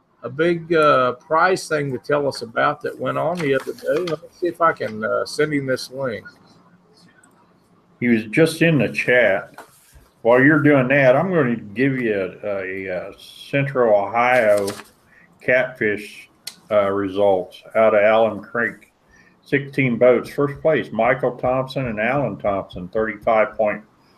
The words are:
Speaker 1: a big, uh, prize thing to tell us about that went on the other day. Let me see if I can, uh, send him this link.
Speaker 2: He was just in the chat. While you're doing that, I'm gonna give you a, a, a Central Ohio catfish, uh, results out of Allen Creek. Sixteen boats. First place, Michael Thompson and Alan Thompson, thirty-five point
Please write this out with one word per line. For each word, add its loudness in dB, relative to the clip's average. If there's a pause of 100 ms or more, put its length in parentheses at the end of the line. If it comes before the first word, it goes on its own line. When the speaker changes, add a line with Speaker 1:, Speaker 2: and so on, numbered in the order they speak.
(240)
Speaker 1:
a -10
big, -2
uh, 4
prize 0
thing -4
to -4
tell -2
us -6
about -2
that -10
went -6
on -4
the 0
other -4
day. -4
Let -8
me -20
see -6
if -8
I 2
can, -8
uh, -4
send -4
him -4
this -6
link. -8 (1700)
Speaker 2:
He -2
was 2
just 0
in 4
the 0
chat. 0 (600)
While 6
you're 6
doing 4
that, 4
I'm -2
gonna 0
give -4
you -4
a, -8
a, -6
a -8
Central 0
Ohio 2 (720)
catfish, -2 (440)
uh, 2
results 0 (140)
out 4
of 4
Allen 2
Creek. -8 (600)
Sixteen -2
boats. 4
First -4
place, 0
Michael 0
Thompson -4
and -6
Alan -2
Thompson, -6
thirty-five -2
point -2 (340)